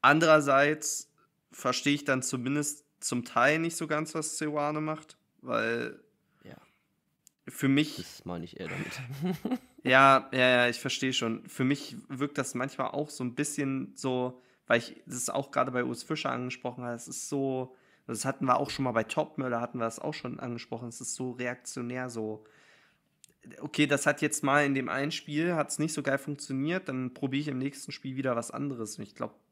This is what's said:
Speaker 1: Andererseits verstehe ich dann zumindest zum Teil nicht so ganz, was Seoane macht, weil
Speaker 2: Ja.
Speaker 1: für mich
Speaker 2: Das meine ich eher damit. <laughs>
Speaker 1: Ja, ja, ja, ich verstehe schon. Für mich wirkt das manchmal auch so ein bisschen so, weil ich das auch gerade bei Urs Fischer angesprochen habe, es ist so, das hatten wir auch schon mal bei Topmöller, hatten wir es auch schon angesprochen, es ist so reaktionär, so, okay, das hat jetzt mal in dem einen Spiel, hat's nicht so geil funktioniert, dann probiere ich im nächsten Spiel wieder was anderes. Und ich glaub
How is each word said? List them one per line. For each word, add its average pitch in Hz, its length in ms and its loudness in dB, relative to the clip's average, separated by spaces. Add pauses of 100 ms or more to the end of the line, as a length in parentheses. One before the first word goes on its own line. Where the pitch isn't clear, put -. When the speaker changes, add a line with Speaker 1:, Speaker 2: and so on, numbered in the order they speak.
Speaker 1:
Andererseits 151 1080 6 (400)
verstehe 127 440 0
ich 143 100 -6
dann 131 160 2
zumindest 139 640 -2 (180)
zum 120 220 -4
Teil 139 340 4
nicht 165 180 -2
so 160 100 -6
ganz, 156 280 -2
was 156 220 -4
Seoane 151 440 -2
macht, 156 360 -6 (240)
weil 117 580 -2 (440)
Speaker 2:
Ja. - 120 -18 (920)
Speaker 1:
für - 200 -2
mich 143 300 2
Speaker 2:
Das - 280 -14
meine 87 200 -6
ich - 140 -16
eher - 80 -8
damit. 143 920 -6
<laughs> - 0 - (220)
Speaker 1:
Ja, 131 500 8
ja, 131 60 0
ja, 123 280 6
ich 117 140 -2
verstehe 131 320 -2
schon. 113 340 -2
Für - 160 -2
mich 139 320 0 (140)
wirkt 139 280 -4
das 131 180 -4
manchmal 131 340 -4
auch 147 200 -6
so - 140 -8
ein 123 120 -4
bisschen 135 600 -2
so, 127 460 -2 (240)
weil 120 140 6
ich - 260 -8
das 120 240 -6
auch 139 220 -2
gerade 131 200 2
bei 123 140 0
Urs 123 180 -4
Fischer 151 280 -4
angesprochen 123 520 -6
habe, 120 120 -4
es 117 120 -14
ist - 220 -10
so, 135 440 -2 (320)
das 113 200 -6
hatten 135 200 0
wir 127 120 10
auch 139 120 2
schon - 140 -2
mal 127 80 2
bei 113 140 4
Topmöller, 127 560 0
hatten 120 180 -4
wir 113 80 2
es - 120 -4
auch 151 140 -4
schon - 280 -6
angesprochen, 120 480 -6
es - 100 -14
ist - 160 -6
so 127 160 -4
reaktionär, 123 800 -6
so, 107 360 -6 (1160)
okay, 147 260 2
das 139 180 2
hat 147 160 2
jetzt 151 220 -2
mal 143 220 4
in 139 80 2
dem 131 160 0
einen 139 220 -2
Spiel, 160 440 -2
hat's 160 240 -2
nicht 156 140 0
so 143 100 -4
geil 135 140 0
funktioniert, 147 720 -4
dann 131 240 -4
probiere 135 280 -2
ich 151 60 -4
im 131 120 -4
nächsten 139 340 -8
Spiel 131 240 -8
wieder 131 180 0
was 117 160 -4
anderes. 120 460 -6
Und 104 60 -10
ich - 120 -14
glaub - 240 -10 (120)